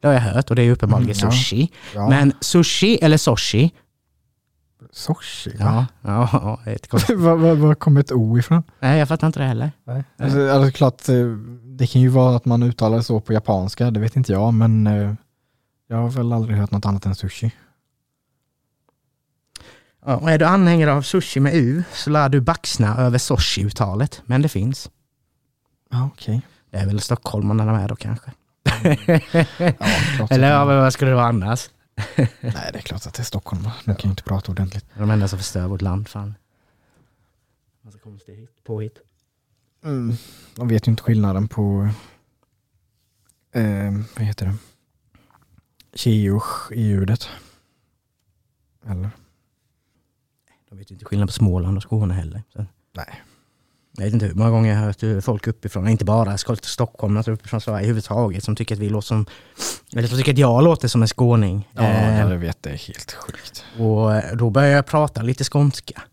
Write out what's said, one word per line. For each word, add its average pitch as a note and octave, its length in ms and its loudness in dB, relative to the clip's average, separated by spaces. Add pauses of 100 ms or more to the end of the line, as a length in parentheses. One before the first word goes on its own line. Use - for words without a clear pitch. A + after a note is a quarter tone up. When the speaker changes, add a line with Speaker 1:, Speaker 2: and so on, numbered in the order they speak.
Speaker 1:
Det C#3+ 60 0
har C#3+ 80 4
jag B2 60 4
hört A2+ 300 0
och B2 60 2
det B2 60 4
är A#2+ 100 6
uppenbarligen A#2+ 440 2
Speaker 2:
Mm, G2+ 80 -2
ja. A2 80 2
Speaker 1:
sushi. C3 400 0 (220)
Speaker 2:
Ja. G#2 140 -2
Speaker 1:
Men C#3 320 6
sushi F#3 640 2
eller D#3 140 6
soshi? C3+ 560 2 (1200)
Speaker 2:
Sushi, - 680 -8
Speaker 1:
Ja, G2+ 60 -2
Speaker 2:
va? A2+ 220 2 (160)
Speaker 1:
ja, A2 300 0
ja, A2+ 320 -2
det G#2+ 60 -8
är G#2 40 -4
ett - 140 -14
konstigt. G3 300 0
Speaker 2:
<laughs> - 0 -
Var, E3 180 4
var, E3 180 6
var D3+ 200 4
kom D3 220 4
ett C#3 160 2
O A#2 260 2
ifrån? E3 240 2 (180)
Speaker 1:
Nej, C3+ 180 2
jag C#3+ 100 2
fattar D#3+ 180 0
inte D#3+ 120 0
det C#3 80 -2
heller. B2+ 260 -2 (120)
Speaker 2:
Nej. C3 200 -6 (120)
Speaker 1:
Nej. - 100 -8
Speaker 2:
Alltså, C3+ 240 2
alltså, C3+ 260 4
klart, - 320 0
eh, C3 60 4 (640)
det B2+ 80 2
kan B2+ 160 2
ju B2+ 60 6
vara B2+ 280 4
att A#2 80 -2
man A#2+ 180 2
uttalar A#2 340 0
det A2+ 60 0
så A2+ 180 -2
på - 120 -6
japanska, A2 580 -2
det A2 100 -2
vet A2+ 160 -2
inte B2+ 160 0
jag, G#2+ 220 2
men, A2 320 4
eh, G#2 280 0 (720)
jag A#2 100 -8
har A#2+ 120 -2
väl A#2+ 240 -2
aldrig A2+ 260 -2
hört G2+ 120 -2
något G2+ 160 -4
annat G2 200 -2
än F#2+ 80 -2
sushi. G#2+ 360 -6 (2500)
Speaker 1:
Ja, C3 100 0
och D#3 140 0
är D#3 80 4
du D#3 60 4
anhängare E3+ 480 4
av C#3+ 100 0
sushi - 380 -2
med C#3+ 140 2
U B2+ 280 2 (100)
så - 180 -8
lär D3 180 2
du C#3 120 2
baxna A#2 560 0
över B2+ 220 2
sushi-uttalet, G#2 1080 -2
men B2+ 160 0
det D#3 60 2
finns. A#2 420 -6 (1000)
Speaker 2:
Ja, B2 220 -2
okej. A2+ 280 -4 (300)
Speaker 1:
Det G#2 80 -6
är G2 80 -2
väl G2+ 140 -2
stockholmarna G#2+ 640 -2
med G#2+ 240 0
då G#2+ 80 -6
kanske. A2+ 360 -10 (520)
Speaker 2:
Mm. D3+ 220 4
Speaker 1:
<laughs> D#3+ 140 4 (380)
Speaker 2:
Ja, - 280 0 (300)
klart A2 160 -2
Speaker 1:
Eller, C3 180 4
Speaker 2:
att D3 40 4
Speaker 1:
ja, C#3+ 40 4
Speaker 2:
de C#3+ 100 4
Speaker 1:
men C#3 100 4
vad C3 140 4
skulle C3+ 180 0
det C3 40 4
vara A#2+ 120 4
annars? A2+ 440 -2 (260)
<laughs> - 200 -8 (240)
Speaker 2:
Nej, G#2 320 -8
det A2 60 -12
är - 40 -14
klart - 240 -12
att - 80 -18
det - 80 -10
är - 20 -6
Stockholm. G2 380 -8 (220)
De G#2 100 0
kan G2+ 140 -4
ju - 20 0
inte G2 120 -6
prata G2 300 -4
ordentligt. F#2+ 320 -6 (140)
Speaker 1:
De G#2 120 -2
enda G2+ 180 2
som F#2+ 100 -6
förstör F#2 280 -6
vårt F#2 160 -6
land, G2 260 -4
fan. G#2 260 -12 (1500)
Massa G#2 140 -20
konstiga G2+ 400 -20
hit-, - 280 -20
påhitt. G#2+ 320 -6 (840)
Speaker 2:
Mm. B2 320 -2 (380)
De A#2+ 140 -6
vet A2 180 2
ju A#2+ 40 2
inte A2 120 0
skillnaden G#2 460 0
på... G2+ 400 -2 (1700)
Eh, G2+ 380 -2 (240)
vad A2 100 -4
heter G#2 200 -6
det? G2 80 -2 (1400)
Tji G#2+ 320 2
och G#2 120 0
sk - 300 -12
i A#2 100 -4
ljudet. G2+ 460 0 (1600)
Eller? G2 220 -6 (1600)
Speaker 1:
De G2+ 80 -20
vet G2 120 -20
ju G2 40 -20
inte F#2 100 -20
skillnad G2+ 240 0
på - 40 -6
Småland F#2 440 2
och G2 60 -4
Skåne G#2+ 320 -2
heller, F2 280 -8 (100)
så. G#2 140 -10 (300)
Speaker 2:
Nej. - 260 -18 (760)
Speaker 1:
Jag F#2+ 60 -6
vet G#2 100 -2
inte G#2+ 120 2
hur E2+ 80 -4
många A2 160 2
gånger A2+ 200 4
jag G#2 80 2
har G#2+ 80 0
hört G#2 160 -4
hur A2 180 -2
folk G#2+ 260 -4
uppifrån, G2+ 420 -4
inte A2+ 160 2
bara G#2 320 2
Skål-, A2 260 -4
Stockholm, - 500 -4
men G#2 60 0
alltså A2+ 140 -4
uppifrån A2 280 -6
Sverige G#2+ 180 -6
överhuvudtaget, G#2 680 -2
som G#2+ 120 -2
tycker A#2 180 -6
att G2+ 60 -8
vi G#2 80 -2
låter G#2+ 180 -4
som, G#2+ 200 0 (640)
eller A#2 160 -2
som B2 100 -2
tycker C#3 140 0
att B2+ 60 2
jag B2+ 260 6
låter D#3+ 240 4
som A#2 140 2
en A2 60 2
skåning. G#2+ 640 0
Speaker 2:
Ja, A#2+ 100 -2
Speaker 1:
Eh, A2 380 2
Speaker 2:
jag G#2+ 60 4 (120)
vet, E2+ 240 -6
det - 80 -10
är C#2+ 60 -10
helt - 360 -16
sjukt. - 520 -18 (140)
Speaker 1:
och, A2 360 2
eh, A2 220 -2
då A#2 140 0
börjar C#3 200 4
jag C#3+ 160 2
prata D3+ 360 -2
lite B2+ 220 -4
skånska. - 580 -2 (100)